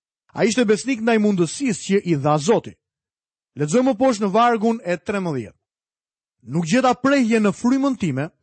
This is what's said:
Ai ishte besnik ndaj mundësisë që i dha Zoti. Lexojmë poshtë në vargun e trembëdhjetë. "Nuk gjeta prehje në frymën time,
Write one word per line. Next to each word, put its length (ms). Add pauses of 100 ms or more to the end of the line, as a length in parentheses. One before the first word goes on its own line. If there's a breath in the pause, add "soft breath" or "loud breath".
(340)
Ai 140
ishte 160
besnik 360
ndaj 180
mundësisë 680
që 200
i 120
dha 220
Zoti. 360 (840)
Lexojmë 420
poshtë 260
në 80
vargun 520
e 120
trembëdhjetë. 600 (840)
"Nuk 220
gjeta 300
prehje 460
në 120
frymën 460
time, 320 (120)